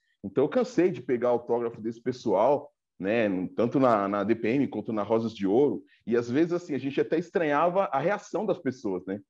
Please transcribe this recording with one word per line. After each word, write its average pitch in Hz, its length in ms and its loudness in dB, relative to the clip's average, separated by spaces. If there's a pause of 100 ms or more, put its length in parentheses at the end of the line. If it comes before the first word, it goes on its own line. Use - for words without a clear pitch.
(240)
Então 101 180 0
eu 151 60 2
cansei 180 420 2
de 127 100 -6
pegar 123 280 -2
autógrafo 120 520 -2
desse 113 220 -8
pessoal, 127 720 0 (260)
né? 107 300 0 (260)
Tanto 120 240 0
na, 113 300 4
na 101 160 -2
D 110 100 2
P 110 140 0
M 131 180 2
quanto 107 260 -6
na 104 120 -2
Rosas 113 280 0
de 98 140 -4
Ouro. 113 380 2 (200)
E 117 120 0
às 120 120 0
vezes, 160 240 0
assim, 170 220 -4
a 131 40 -4
gente 135 220 -2
até 160 180 0
estranhava 175 680 0
a 135 160 -2
reação 202 440 -4
das 190 140 -2
pessoas, 98 480 -6
né? 98 240 -6